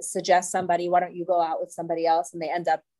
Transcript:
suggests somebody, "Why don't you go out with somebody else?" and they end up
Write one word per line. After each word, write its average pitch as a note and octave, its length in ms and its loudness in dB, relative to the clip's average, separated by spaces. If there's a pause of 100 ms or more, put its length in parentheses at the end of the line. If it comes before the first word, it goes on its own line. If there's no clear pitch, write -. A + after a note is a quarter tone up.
suggests F3+ 500 2
somebody, F3 380 0
"Why F3+ 100 4
don't F3+ 160 -2
you F3 100 -6
go F3 160 2
out D#3+ 200 -2
with F3+ 100 -8
somebody E3 340 -4
else?" E3 280 0
and E3+ 80 -10
they D#3 80 -4
end E3+ 180 -2
up D#3 140 2 (180)